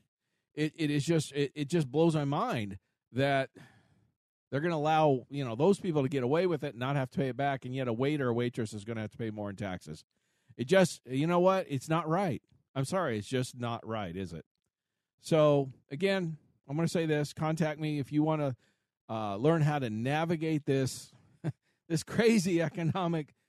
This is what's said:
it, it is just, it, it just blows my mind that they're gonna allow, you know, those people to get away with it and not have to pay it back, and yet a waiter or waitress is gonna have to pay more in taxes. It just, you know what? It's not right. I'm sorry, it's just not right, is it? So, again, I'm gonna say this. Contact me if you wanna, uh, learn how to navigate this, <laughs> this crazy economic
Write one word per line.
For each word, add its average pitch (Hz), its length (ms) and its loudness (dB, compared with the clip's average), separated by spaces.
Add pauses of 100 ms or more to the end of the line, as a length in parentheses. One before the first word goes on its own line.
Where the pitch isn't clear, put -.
(540)
it, 151 220 -4
it 151 140 -2
is 147 140 0
just, 160 260 2
it, 143 240 -2
it 147 140 -4
just 156 200 2
blows 156 280 4
my 147 80 0
mind 139 540 -2 (340)
that 135 380 0 (1000)
they're 135 100 -2
gonna 170 140 -2
allow, 151 560 4
you 139 140 -6
know, 113 100 -6
those 175 240 4
people 151 240 0
to 131 60 2
get 135 140 -2
away 160 240 2
with 151 180 -2
it 143 60 -6
and 117 100 -12
not 127 160 -2
have 131 140 -2
to - 80 -6
pay 135 100 0
it 117 80 -6
back, 139 280 -2
and 127 100 -8
yet 131 140 -2
a 117 40 0
waiter 135 360 0
or 117 60 2
waitress 120 380 -2
is 104 120 -10
gonna 113 180 -8
have 107 100 -8
to - 60 -20
pay 113 120 -4
more 104 200 -6
in 95 60 -10
taxes. 92 480 -8 (520)
It 123 100 -4
just, 185 400 4
you 135 200 -2
know 175 140 4
what? 190 280 4
It's 139 200 -6
not 160 200 0
right. 165 340 0 (320)
I'm 135 100 -2
sorry, 151 340 -2
it's 104 100 -6
just 127 300 -2
not 117 280 -6
right, 104 300 -6
is 92 160 -6
it? 80 120 -12 (760)
So, 147 500 4 (200)
again, 175 460 0 (320)
I'm 139 80 -6
gonna 165 120 2
say 165 180 0
this. 147 260 0
Contact 156 460 -2
me 151 200 -2
if 139 140 -6
you 147 100 2
wanna, 151 340 0 (520)
uh, 110 280 -4
learn 156 260 4
how 151 160 2
to 127 100 -2
navigate 151 800 -2
this, 135 460 0 (320)
<laughs> 147 80 -2 (360)
this 165 140 -2
crazy 196 580 2
economic 165 760 -2 (140)